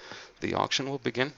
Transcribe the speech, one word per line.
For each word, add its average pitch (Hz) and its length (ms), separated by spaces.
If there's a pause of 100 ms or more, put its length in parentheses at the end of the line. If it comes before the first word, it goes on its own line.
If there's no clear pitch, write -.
(400)
The 90 140
auction 101 360
will 139 80
begin, 131 400